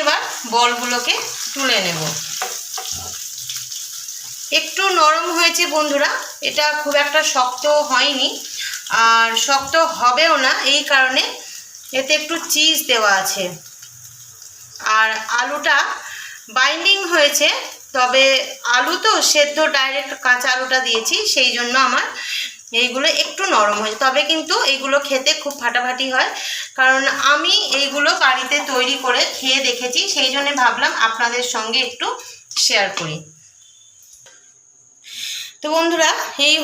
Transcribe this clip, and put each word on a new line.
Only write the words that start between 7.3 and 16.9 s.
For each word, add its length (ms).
শক্ত 300
হয়নি, 380
আর 220
শক্ত 280
হবেও 360
না, 80
এই 100
কারণে 300
এতে 220
একটু 140
চিজ 240
দেওয়া 300
আছে। 240
আর 100
আলুটা 380
বাইন্ডিং 420